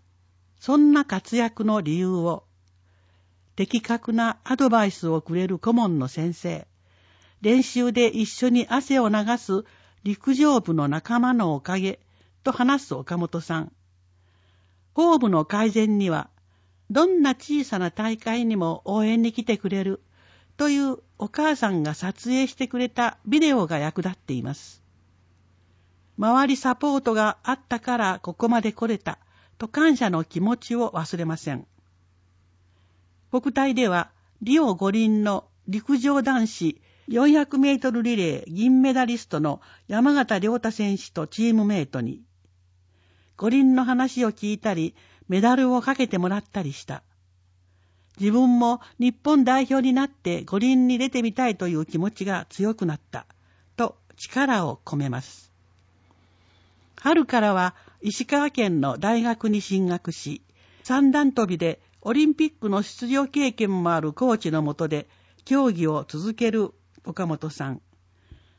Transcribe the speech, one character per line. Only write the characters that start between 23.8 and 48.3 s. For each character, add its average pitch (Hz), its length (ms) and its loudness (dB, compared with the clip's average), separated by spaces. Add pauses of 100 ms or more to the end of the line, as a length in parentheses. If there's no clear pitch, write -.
立 185 120 -4
っ - 40 -16
て - 160 -8
い 120 80 -4
ま 135 120 -8
す。 - 280 -20 (1300)
周 247 320 4
り 269 80 2
サ 254 180 0
ポ 285 220 0
ー 269 40 0
ト 233 140 -2
が 214 300 0
あ 247 80 -2
っ 269 160 -4
た 233 100 -4
か 247 180 -4
ら 190 240 -2
こ - 140 -10
こ 233 140 0
ま 233 120 2
で 214 120 -2
来 226 160 -4
れ 214 100 -2
た - 200 -10 (400)
と 220 100 -10
感 302 280 4
謝 220 140 0
の 160 140 -2
気 - 160 -6
持 226 160 0
ち - 180 -8
を 233 180 -2
忘 165 240 -6
れ 170 80 -4
ま 160 120 -4
せ 147 160 -8
ん。 - 140 -10 (1600)
国 247 220 -2
体 269 220 0
で 247 140 2
は 175 220 0 (320)
リ 254 160 2
オ 247 160 2
五 196 160 0
輪 214 320 2
の 208 220 -2 (240)
陸 214 300 -2
上 277 240 2
男 240 260 0
子 - 320 -4 (260)
四 262 260 4
百 285 260 2
メ 277 160 4
ー 262 40 -2
ト 262 120 -2
ル 233 120 -2
リ 233 140 0
レ 165 300 -2
ー 160 60 -14
銀 254 300 4
メ 269 100 4
ダ 254 120 2
リ 233 140 -2
ス - 80 -14
ト 151 140 -4
の 147 200 -2 (260)
山 240 260 2
縣 226 280 2
亮 220 140 0
太 226 160 -2
選 202 260 -2
手 - 160 -12
と 156 140 -6
チ - 160 -6
ー 233 120 2
ム 220 100 4
メ 202 180 0
イ 135 40 -4
ト 131 140 -6
に、 120 220 -8 (1120)
五 202 120 -2
輪 262 260 6
の 254 100 2
話 247 400 0
を 214 80 0
聞 208 200 -6
い 208 60 -6
た 208 160 -2
り、 160 200 -4 (320)
メ 185 140 0
ダ 247 160 4
ル 254 160 2
を 247 80 2
か 269 140 -4
け 254 120 0
て 190 120 -4
も 180 100 0
ら 196 100 -2
っ 202 40 -8
た - 200 -8
り 139 100 -6
し - 120 -16
た。 - 180 -12 (1160)
自 202 100 2